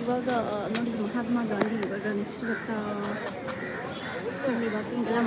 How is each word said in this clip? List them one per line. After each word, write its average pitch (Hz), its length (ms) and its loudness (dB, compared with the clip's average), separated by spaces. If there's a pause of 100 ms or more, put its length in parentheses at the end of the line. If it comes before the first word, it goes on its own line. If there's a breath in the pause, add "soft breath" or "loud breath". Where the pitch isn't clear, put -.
ಇವಾಗ 247 280 2 (460)
ನೋಡಿ, 233 160 2 (140)
ಮಹಾತ್ಮ 240 340 2 (140)
ಗಾಂಧಿ 214 240 2 (100)
ಇವಾಗ 202 200 -2 (140)
ನೆಕ್ಸ್ಟ್ 220 280 -4
ಬರ್ತಾ, 226 280 0 (1700)
ಅಲ್ಲಿ 233 240 2
ವಾಕಿಂಗ್ 214 360 0
ಎಲ್ಲ 233 160 6